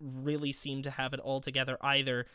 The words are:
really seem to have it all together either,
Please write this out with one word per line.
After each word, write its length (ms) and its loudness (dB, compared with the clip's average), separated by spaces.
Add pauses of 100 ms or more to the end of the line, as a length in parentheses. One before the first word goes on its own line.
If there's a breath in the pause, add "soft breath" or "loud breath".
really 500 0
seem 320 -2
to 80 -2
have 220 -2
it 80 -2
all 180 0
together 420 0
either, 540 2